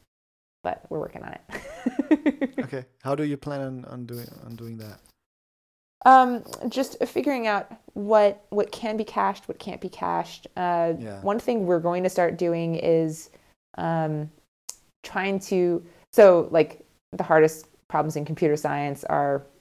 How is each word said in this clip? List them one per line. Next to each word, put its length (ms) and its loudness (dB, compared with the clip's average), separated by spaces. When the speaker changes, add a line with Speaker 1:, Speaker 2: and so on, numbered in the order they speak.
Speaker 1:
but 280 -6
we're 100 -6
working 240 -12
on 100 -16
it. 120 -18
<laughs> 1160 -4
Speaker 2:
Okay. 220 -10
How 100 -2
do 100 -4
you 140 -4
plan 240 -8
on, 240 -10
on 200 -14
doing, 220 -14
on 100 -16
doing 220 -14
that? 220 -18
Speaker 1:
Um, 380 6
just 360 -6
figuring 420 -4
out 240 -4
what, 560 2
what 220 -2
can 260 -8
be 60 -2
cached, 440 -4
what 120 -12
can't 220 -12
be 80 -10
cached. 580 -6
Uh, 400 0
Speaker 2:
Yeah. 240 -12
Speaker 1:
one 180 -2
thing 260 -2
we're 140 4
going 240 -2
to 60 2
start 280 0
doing 380 -2
is, 540 0
um, 520 -2
trying 380 -4
to, 420 0
so, 380 10
like, 340 2
the 120 -6
hardest 440 4
problems 260 -2
in 100 -4
computer 300 0
science 480 -4
are 400 0